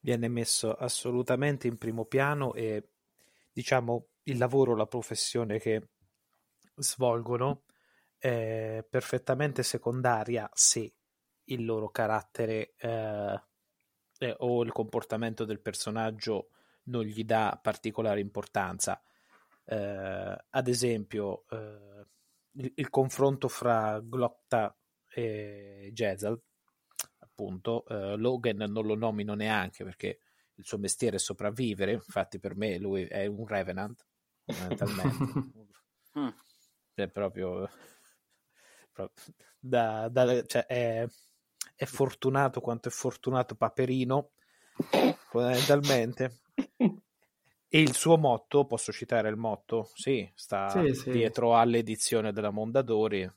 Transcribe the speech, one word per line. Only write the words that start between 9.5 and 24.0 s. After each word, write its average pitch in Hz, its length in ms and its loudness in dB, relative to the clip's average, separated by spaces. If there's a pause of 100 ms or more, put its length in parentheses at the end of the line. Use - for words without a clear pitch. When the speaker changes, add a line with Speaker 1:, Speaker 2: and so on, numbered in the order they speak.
Speaker 1:
secondaria 117 880 0
se - 420 2 (500)
il 123 200 -4
loro 110 260 -2
carattere, 110 840 -2
eh, 107 680 -4 (760)
eh, 123 200 -2
o 120 240 2
il 113 100 -2
comportamento 113 720 -4
del 107 160 -6
personaggio 110 880 -4 (360)
non 123 200 -2
gli 107 200 -6
dà 110 360 2
particolare 107 600 -2
importanza. 98 840 -4 (600)
Eh, 98 720 -6 (140)
ad 127 180 0
esempio, 110 840 0
eh, 104 560 -14 (460)
il, 131 240 -8
il 147 140 -4
confronto 135 580 2
fra 110 520 0